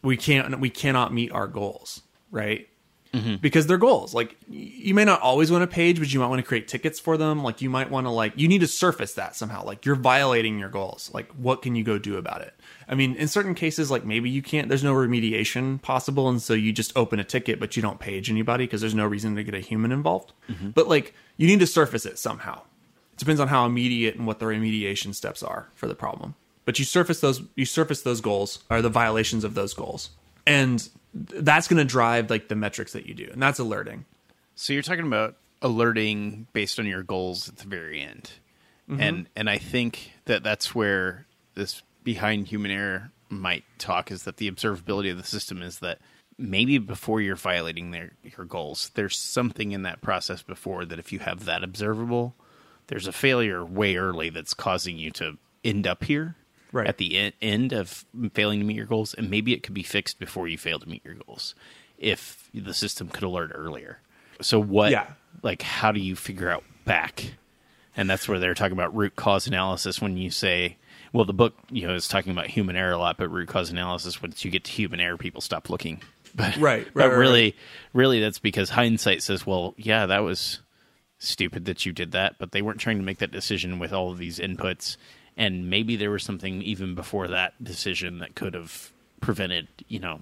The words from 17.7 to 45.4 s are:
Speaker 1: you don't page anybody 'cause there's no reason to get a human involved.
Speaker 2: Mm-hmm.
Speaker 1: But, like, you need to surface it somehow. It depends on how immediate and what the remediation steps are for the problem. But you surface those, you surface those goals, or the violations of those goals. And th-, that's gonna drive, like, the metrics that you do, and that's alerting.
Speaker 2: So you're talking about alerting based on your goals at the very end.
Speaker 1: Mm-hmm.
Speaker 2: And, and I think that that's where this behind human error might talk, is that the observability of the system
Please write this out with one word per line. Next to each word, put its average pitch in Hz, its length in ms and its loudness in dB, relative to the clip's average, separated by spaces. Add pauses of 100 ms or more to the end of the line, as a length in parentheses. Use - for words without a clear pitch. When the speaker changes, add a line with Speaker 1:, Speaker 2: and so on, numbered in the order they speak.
Speaker 1:
you 117 60 0
don't 104 180 -2
page 98 300 -6
anybody 117 360 2
'cause 110 160 -4
there's 110 140 0
no 107 100 4
reason 104 300 -2
to 104 80 -4
get 104 100 -6
a 95 60 -4
human 110 320 0
involved. 160 400 0 (180)
Speaker 2:
Mm-hmm. 95 200 -6
Speaker 1:
But, 156 180 6
like, 151 260 4 (240)
you 156 80 6
need 202 140 10
to 175 80 10
surface 139 360 2
it 87 140 -8
somehow. - 440 -8 (500)
It - 80 -20
depends 143 200 2
on 139 60 4
how 135 180 4
immediate 120 520 2
and 117 100 -4
what 107 140 -2
the 113 60 -2
remediation 107 680 -2
steps - 260 -8
are - 360 -8
for - 100 -6
the 101 80 -4
problem. - 400 -8 (300)
But - 160 0
you 135 40 2
surface 175 360 2
those, 135 220 2 (120)
you 135 100 0
surface 151 380 0
those 120 180 0
goals, 101 480 -2
or 113 140 2
the 120 60 4
violations 110 560 2
of 107 100 -4
those 101 180 -2
goals. - 380 -10 (360)
And 131 340 4 (500)
th-, - 140 -6
that's 151 240 6
gonna 160 160 6
drive, 117 440 4
like, 110 200 -2
the 107 80 -2
metrics 107 360 -4
that 110 140 -10
you - 80 -12
do, - 180 -12
and 127 80 -8
that's 135 200 2
alerting. 107 440 -6 (520)
Speaker 2:
So - 160 -4
you're 143 100 0
talking 170 240 -4
about 110 300 0 (260)
alerting 110 880 0
based 104 260 -2
on 110 80 -2
your 95 160 -4
goals 92 460 -4
at - 100 -20
the - 100 -18
very 82 340 -8
end. - 300 -16 (580)
Speaker 1:
Mm-hmm. 139 100 -2
Speaker 2:
And, 90 260 0 (100)
and 107 120 -2
I 101 100 0
think - 540 -4 (140)
that 110 160 0
that's - 320 -2
where 95 520 0 (280)
this - 280 -8 (200)
behind 104 460 -2
human 104 220 -4
error 98 400 -4 (180)
might 95 360 -4 (140)
talk, 90 320 -2
is 92 140 -10
that 95 140 -10
the 104 120 -2
observability 98 600 -2
of 90 80 -6
the 90 60 -14
system 92 380 -8